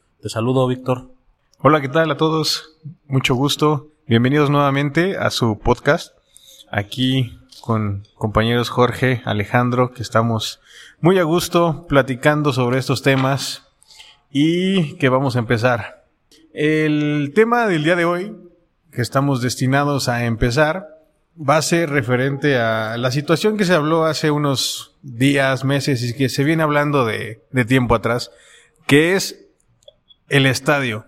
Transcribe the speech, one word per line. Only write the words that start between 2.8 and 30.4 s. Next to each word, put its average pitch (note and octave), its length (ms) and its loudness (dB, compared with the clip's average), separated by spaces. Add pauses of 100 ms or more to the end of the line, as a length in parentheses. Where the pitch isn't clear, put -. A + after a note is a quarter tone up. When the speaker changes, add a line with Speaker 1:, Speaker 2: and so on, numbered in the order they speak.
Speaker 2:
Mucho C3+ 260 0
gusto. C#3+ 540 0 (180)
Bienvenidos C3 460 2
nuevamente C#3+ 680 0
a A2+ 140 -2
su A2+ 260 0
podcast. - 580 -2 (540)
Aquí B2+ 720 -4 (200)
con G#2 440 -4 (100)
compañeros A2 560 -2
Jorge, B2 560 0
Alejandro, B2 680 0
que A2+ 100 -12
estamos A2+ 580 -2 (380)
muy F#3 180 4
a F3+ 60 4
gusto E3+ 680 0
platicando C#3+ 640 0
sobre B2 240 0
estos C3 240 -2
temas C3+ 640 0 (680)
y E3+ 680 0
que C3+ 120 2
vamos C3 260 0
a B2+ 40 0
empezar. A#2 680 -2 (480)
El D3+ 800 0
tema A3+ 320 2
del E3 180 0
día E3+ 120 2
de E3+ 100 2
hoy, F3+ 320 -4 (540)
que B2 100 -6
estamos C3+ 400 0
destinados C3+ 680 0
a A#2+ 180 -2
empezar, C3+ 720 -2 (360)
va D3+ 220 0
a D3+ 60 2
ser E3+ 260 0
referente C#3 680 0
a A2+ 400 -2
la B2+ 120 -2
situación D#3 480 0
que G3+ 80 0
se F3+ 80 2
habló D#3+ 320 2
hace D#3 240 0
unos D3 600 -2 (120)
días, C3+ 640 0
meses C3+ 400 0
y A#2+ 100 -4
que C3 160 0
se C#3 140 -2
viene D#3+ 180 0
hablando D3 440 2
de, G#2+ 360 -6 (100)
de B2 140 0
tiempo B2 300 2
atrás, A2+ 360 -4 (540)
que D#3+ 300 4
es - 320 -6 (840)
el C#3 160 2